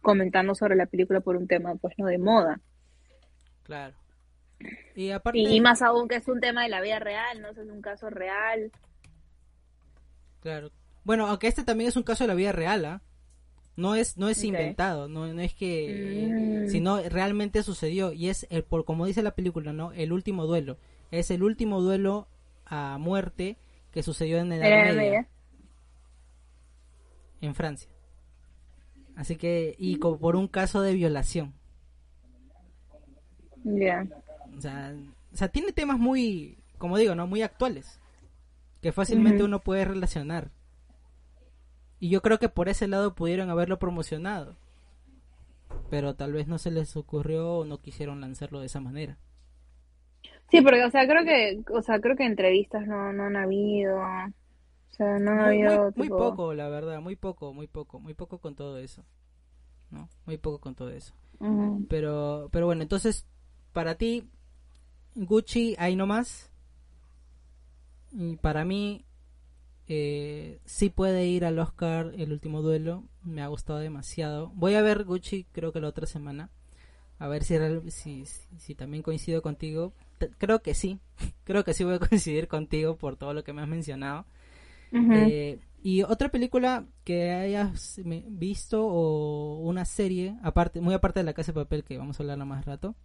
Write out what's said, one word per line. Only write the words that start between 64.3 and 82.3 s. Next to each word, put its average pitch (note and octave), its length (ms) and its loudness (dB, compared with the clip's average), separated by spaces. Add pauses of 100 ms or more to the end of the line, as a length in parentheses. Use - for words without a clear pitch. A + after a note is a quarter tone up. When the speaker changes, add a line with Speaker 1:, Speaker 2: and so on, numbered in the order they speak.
Speaker 2:
Gucci, A3 640 2
ahí F3+ 160 2
nomás. G3+ 560 -2 (1600)
Y E3+ 260 -6
para D#3 280 0
mí, G3+ 380 -4 (840)
eh, D3 800 -6
sí - 240 0
puede F#3 360 2
ir F3+ 200 2
al E3 140 0
Oscar E3 580 -2
El D3+ 140 -4
Último D3+ 300 -6
Duelo, D#3+ 420 -2 (200)
me D#3+ 180 -8
ha C#3+ 60 -8
gustado D3+ 320 -6
demasiado. D3+ 720 -8
Voy F#3+ 220 2
a G#3+ 60 6
ver G#3 240 4
Gucci, F#3 460 -6
creo D#3+ 220 -6
que E3 80 -4
la D3+ 80 -4
otra D#3 160 -8
semana, D3 440 -10 (680)
a D3+ 80 -8
ver D3 160 -2
si E3 140 2
real-, D#3+ 340 0
si, C#3+ 340 -14
si, - 340 -18
si D3 160 -16
también D3 280 -10
coincido D#3+ 380 -4
contigo. D#3+ 520 -6 (240)
T-, D#3+ 200 -2
creo G#3+ 240 2
que - 120 -4
sí, G3 260 -4 (180)
<laughs> - 260 -8
creo G3 220 0
que - 80 0
sí F#3+ 100 0
voy F3+ 120 0
a F3 40 -2
coincidir D#3+ 480 2